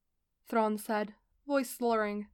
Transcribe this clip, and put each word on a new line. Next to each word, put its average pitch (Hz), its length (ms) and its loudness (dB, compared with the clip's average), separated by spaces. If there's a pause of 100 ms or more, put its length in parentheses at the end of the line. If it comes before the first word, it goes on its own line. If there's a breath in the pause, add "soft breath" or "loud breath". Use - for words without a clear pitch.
(460)
Thrawn 220 320 2
said, 214 380 -2 (320)
voice 277 220 2
slurring. 208 640 0